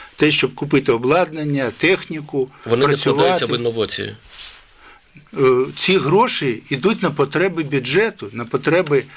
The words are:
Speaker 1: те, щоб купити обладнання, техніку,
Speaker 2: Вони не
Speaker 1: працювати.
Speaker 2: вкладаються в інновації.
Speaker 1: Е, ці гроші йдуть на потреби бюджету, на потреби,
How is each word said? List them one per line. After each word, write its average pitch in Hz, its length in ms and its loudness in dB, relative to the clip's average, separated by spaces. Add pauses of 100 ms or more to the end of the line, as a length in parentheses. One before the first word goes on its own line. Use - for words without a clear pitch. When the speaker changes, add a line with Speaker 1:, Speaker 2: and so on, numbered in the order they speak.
(160)
Speaker 1:
те, 151 140 4
щоб 143 240 0
купити 143 380 0
обладнання, 147 840 0
техніку, 160 760 -2 (140)
Speaker 2:
Вони 117 160 0
не 143 60 4
Speaker 1:
працювати. 147 240 0
Speaker 2:
вкладаються 156 360 2
в 120 100 -2
інновації. 110 600 -2 (1200)
Speaker 1:
Е, 131 260 4 (120)
ці 185 220 2
гроші 147 720 2
йдуть 170 320 0
на 170 80 0
потреби 165 520 -2
бюджету, 143 720 -2
на 117 120 -8
потреби, 147 600 0 (120)